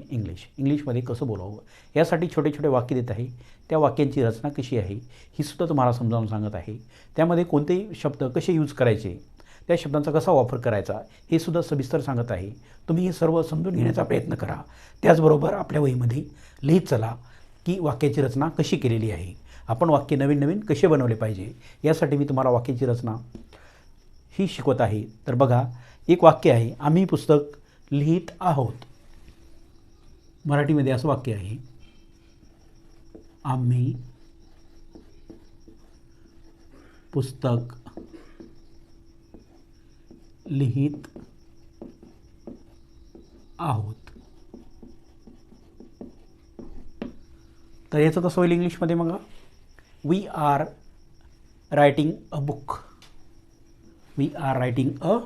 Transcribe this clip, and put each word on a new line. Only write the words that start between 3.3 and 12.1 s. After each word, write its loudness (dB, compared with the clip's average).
त्या 2
वाक्यांची 2
रचना 0
कशी -4
आहे, -4
ही -4
सुद्धा -4
तुम्हाला 4
समजावून 0
सांगत -4
आहे. -12
त्यामध्ये 2
कोणते 0
शब्द -4
कसे -2
यूज 0
करायचे, 0
त्या 4
शब्दांचा -2
कसा 2
वापर 4
करायचा, -2
हे 4
सुद्धा -2
सविस्तर -2
सांगत -2